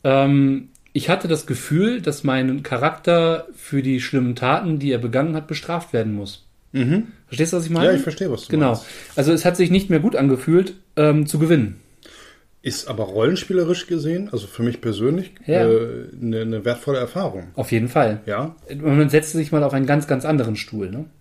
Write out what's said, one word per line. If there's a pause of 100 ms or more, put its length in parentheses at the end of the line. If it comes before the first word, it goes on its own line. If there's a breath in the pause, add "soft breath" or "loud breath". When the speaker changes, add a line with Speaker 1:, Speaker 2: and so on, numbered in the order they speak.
Speaker 1:
ähm, (240)
ich
hatte
das
Gefühl,
dass
mein
Charakter
für
die
schlimmen
Taten,
die
er
begangen
hat,
bestraft
werden
muss. (280)
Speaker 2:
Mhm. (180)
Speaker 1:
Verstehst
du,
was
ich
meine?
Speaker 2:
Ja,
ich
verstehe,
was
du
Speaker 1:
Genau.
Speaker 2:
meinst. (320 loud breath)
Speaker 1:
Also
es
hat
sich
nicht
mehr
gut
angefühlt, (220)
ähm,
zu
gewinnen. (880 loud breath)
Speaker 2:
Ist
aber
rollenspielerisch
gesehen,
also
für
mich
persönlich, (140)
Speaker 1:
Ja.
Speaker 2:
äh, (140)
eine,
eine
wertvolle
Erfahrung.
Speaker 1:
Auf
jeden
Fall.
Speaker 2:
Ja. (260)
Speaker 1:
Man
setzt
sich
mal
auf
einen
ganz,
ganz
anderen
Stuhl,
ne? (140)